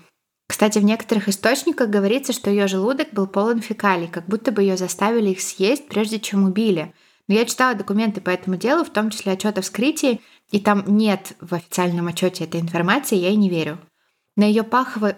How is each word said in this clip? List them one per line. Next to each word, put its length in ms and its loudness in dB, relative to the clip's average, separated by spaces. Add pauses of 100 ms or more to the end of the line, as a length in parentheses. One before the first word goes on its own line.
(500)
Кстати, 300 2
в 40 4
некоторых 440 0
источниках 640 0
говорится, 420 2
что 180 -4
её 160 2
желудок 460 -2
был 160 -2
полон 320 0
фекалий, 480 -2
как 180 -10
будто 240 -4
бы 120 2
её 140 2
заставили 540 0
их 100 -2
съесть, 460 -2
прежде 320 -2
чем 260 0
убили. 480 0 (360)
Но 80 2
я 80 4
читала 320 0
документы 440 -2
по 100 -4
этому 260 -2
делу, 260 2
в 80 -8
том 200 -2
числе 240 -4
отчёт 240 -2
о 20 0
вскрытии, 600 0 (300)
и 80 2
там 300 2
нет 520 2
в 140 -8
официальном 540 0
отчёте 340 -2
этой 180 -4
информации, 560 0
я 120 0
ей 80 2
не 120 4
верю. 300 -2 (580)
На 80 6
её 200 4
паховой 540 0